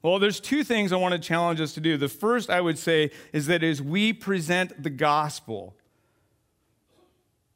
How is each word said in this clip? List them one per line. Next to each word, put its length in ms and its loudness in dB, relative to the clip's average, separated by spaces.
Well, 160 2
there's 200 2
two 260 -2
things 280 0
I 40 2
want 180 2
to 40 -2
challenge 440 0
us 100 -4
to 80 -10
do. 160 2
The 140 0
first, 400 0
I 100 4
would 180 0
say, 320 2
is 140 -2
that 160 2
as 180 0
we 320 0
present 680 -2
the 80 -4
gospel, 840 -2